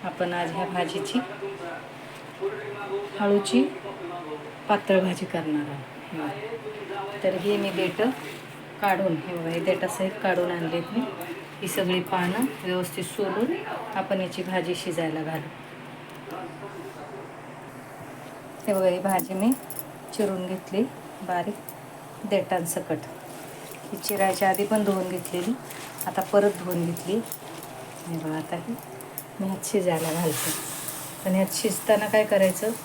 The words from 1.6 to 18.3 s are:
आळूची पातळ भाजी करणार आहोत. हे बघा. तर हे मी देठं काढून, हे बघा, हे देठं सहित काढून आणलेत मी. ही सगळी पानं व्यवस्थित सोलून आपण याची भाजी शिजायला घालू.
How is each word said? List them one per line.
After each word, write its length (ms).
आळूची 440
पातळ 300
भाजी 260
करणार 440
आहोत. 420
हे 80
बघा. 1040
तर 100
हे 240
मी 120
देठं 400
काढून, 340
हे 200
बघा, 140
हे 100
देठं 280
सहित 240
काढून 280
आणलेत 400
मी. 100
ही 60
सगळी 320
पानं 460
व्यवस्थित 400
सोलून 500
आपण 260
याची 220
भाजी 320
शिजायला 480
घालू. 260